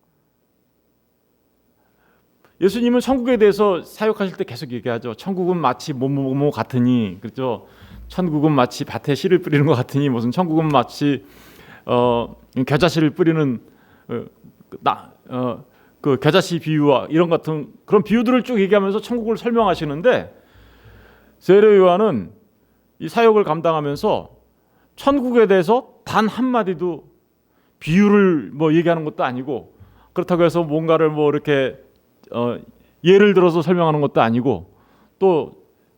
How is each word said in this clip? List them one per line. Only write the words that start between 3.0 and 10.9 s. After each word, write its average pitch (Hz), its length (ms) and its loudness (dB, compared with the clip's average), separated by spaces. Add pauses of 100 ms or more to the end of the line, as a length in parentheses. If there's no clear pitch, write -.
대해서 202 460 2
사역하실 208 540 -4
때 190 80 -6
계속 120 280 -14
얘기하죠. 117 420 -6
"천국은 180 420 -4
마치 147 360 -2
뭐뭐뭐 139 580 -2
같으니", 120 680 -2
그렇죠? 120 480 -8 (400)
"천국은 156 420 -2
마치 135 340 0
밭에 - 300 -6
씨를 185 240 0
뿌리는 147 280 0
것 156 80 4
같으니", 139 340 -2
무슨 123 240 -2
"천국은 160 340 -2
마치, 139 580 -2 (640)